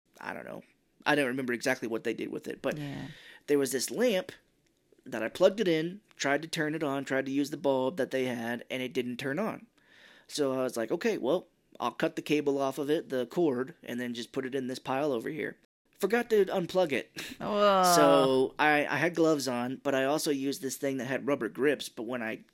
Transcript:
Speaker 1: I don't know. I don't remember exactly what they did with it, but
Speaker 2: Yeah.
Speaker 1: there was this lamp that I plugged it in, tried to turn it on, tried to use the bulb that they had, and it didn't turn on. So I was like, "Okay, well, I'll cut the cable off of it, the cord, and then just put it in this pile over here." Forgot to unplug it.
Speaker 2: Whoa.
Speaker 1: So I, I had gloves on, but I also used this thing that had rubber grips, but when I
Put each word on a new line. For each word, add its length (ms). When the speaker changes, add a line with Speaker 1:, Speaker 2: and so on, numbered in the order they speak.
Speaker 1:
I 140
don't 100
know. 180
I 80
don't 140
remember 240
exactly 360
what 160
they 100
did 160
with 160
it, 140
but 160
Speaker 2:
Yeah. 300
Speaker 1:
there 120
was 140
this 180
lamp 420
that 160
I 60
plugged 320
it 60
in, 340
tried 260
to 60
turn 280
it 80
on, 200
tried 220
to 60
use 180
the 60
bulb 400
that 160
they 140
had, 440
and 120
it 100
didn't 240
turn 220
on. 280
So 240
I 100
was 140
like, 160
"Okay, 260
well, 300
I'll 100
cut 240
the 80
cable 360
off 200
of 120
it, 180
the 180
cord, 560
and 160
then 160
just 160
put 160
it 80
in 140
this 100
pile 340
over 160
here." 280
Forgot 320
to 160
unplug 460
it. 180
Speaker 2:
Whoa. 560
Speaker 1:
So 600
I, 300
I 80
had 180
gloves 340
on, 360
but 100
I 100
also 280
used 300
this 140
thing 220
that 80
had 220
rubber 200
grips, 400
but 160
when 180
I 180